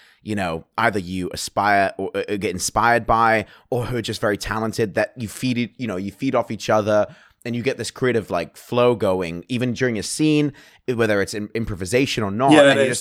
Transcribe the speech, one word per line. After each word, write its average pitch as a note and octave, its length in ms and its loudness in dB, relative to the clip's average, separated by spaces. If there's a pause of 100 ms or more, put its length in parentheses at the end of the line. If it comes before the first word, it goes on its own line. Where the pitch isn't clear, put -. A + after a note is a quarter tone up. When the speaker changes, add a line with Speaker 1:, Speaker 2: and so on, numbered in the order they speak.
(240)
Speaker 1:
you G#2 120 -6
know, E2+ 300 -4 (120)
either A2 220 0
you F2+ 340 -6
aspire G2+ 640 0
or, F#2+ 180 -6
uh, G2+ 80 -2 (140)
get G2 140 -4
inspired A2 540 0
by, A2+ 400 2 (240)
or A#2+ 160 -2
who B2 120 -4
are A#2 40 -2
just G#2 200 -8
very G#2 160 0
talented, A2 580 -4
that G#2+ 220 0
you A#2+ 120 -6
feed B2+ 280 -4
it, A#2+ 200 -2
you B2 100 -6
know, G2+ 100 -4
you G2 140 -6
feed C3 240 -4
off A#2 160 0
each - 180 -4
other G#2+ 380 4 (380)
and A#2+ 100 -6
you A#2+ 60 -4
get B2+ 160 0
this A2+ 140 -8
creative, A#2 380 0
like, F2 280 -4
flow B2 380 2
going, F#2 520 -2
even B2 260 -2
during A#2+ 260 -2
a F#2 40 -6
scene, D3+ 480 2 (420)
whether G#2+ 280 2
it's G2 120 -4
in, G#2 200 -8
improvisation A2 720 -2
or G2 80 -4
not. B2+ 200 2
Speaker 2:
Yeah, D3 200 10
Speaker 1:
And C#3 80 2
Speaker 2:
it C#3 60 2
Speaker 1:
you B2 60 0
Speaker 2:
is. A#2+ 100 -4